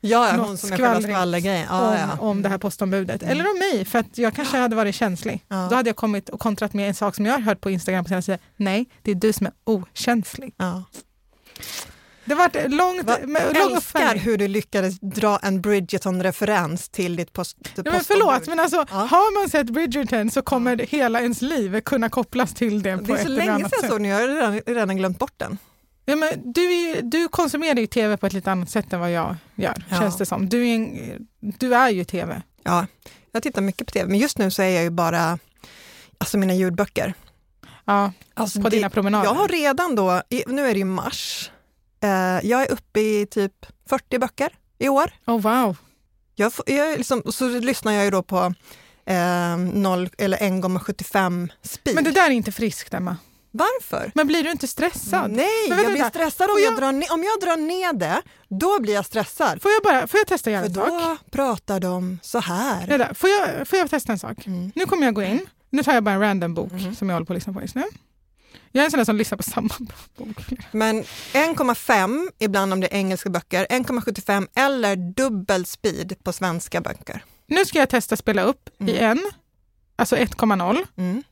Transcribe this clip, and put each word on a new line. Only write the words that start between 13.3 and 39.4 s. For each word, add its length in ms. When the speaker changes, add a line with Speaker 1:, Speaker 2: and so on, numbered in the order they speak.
Speaker 2:
lång 200
Speaker 1:
älskar 140
Speaker 2:
uppföljning. 480
Speaker 1:
hur 140
du 100
lyckades 520
dra 420
en 180
Bridgerton-referens 1300
till 280
ditt 160
post-, 300
Speaker 2:
Ja, 140
men 80
Speaker 1:
postombud. 220
Speaker 2:
förlåt, 400
men 140
alltså, 160
Speaker 1:
Ja. 60
Speaker 2:
har 440
man 100
sett 200
Bridgerton 600
så 120
kommer 280
Speaker 1:
Ja. 60
Speaker 2:
det, 80
hela 360
ens 220
liv 380
kunna 300
kopplas 440
till 280
det 160
på 60
Speaker 1:
Det 80
är 40
Speaker 2:
ett 60
Speaker 1:
så 40
Speaker 2:
eller 100
Speaker 1:
länge 160
Speaker 2:
annat 180
Speaker 1:
sedan 100
Speaker 2:
sätt. 100
Speaker 1:
så 80
nu, 100
jag 120
har 80
redan, 380
redan 300
glömt 220
bort 180
den. 220
Speaker 2:
Ja, 120
men 360
du 120
är 320
ju, 60
du 260
konsumerar 520
ju 60
T 220
V 80
på 100
ett 60
lite 200
annat 180
sätt 220
än 80
vad 120
jag 240
gör, 180
Speaker 1:
Ja. 100
Speaker 2:
känns 180
det 100
som. 220
Du 200
är 60
en, 160
du 160
är 140
ju 160
T 200
V. 180
Speaker 1:
Ja, 240
jag 100
tittar 200
mycket 240
på 60
T 100
V, 80
men 80
just 200
nu 120
så 120
är 60
jag 140
ju 80
bara, 480
alltså, 200
mina 160
ljudböcker. 600
Speaker 2:
Ja, 280
Speaker 1:
Alltså, 260
Speaker 2:
på 80
Speaker 1:
det, 80
Speaker 2:
dina 140
promenader. 340
Speaker 1:
jag 100
har 140